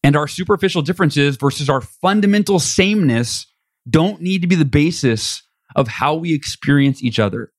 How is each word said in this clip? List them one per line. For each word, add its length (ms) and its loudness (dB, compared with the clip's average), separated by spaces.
And 120 4
our 120 0
superficial 540 -2
differences 560 0
versus 320 -2
our 120 0
fundamental 760 0
sameness 880 0
don't 320 2
need 200 -2
to 60 -2
be 80 4
the 100 4
basis 800 0
of 120 0
how 280 -2
we 180 -2
experience 720 0
each 160 -2
other. 400 -2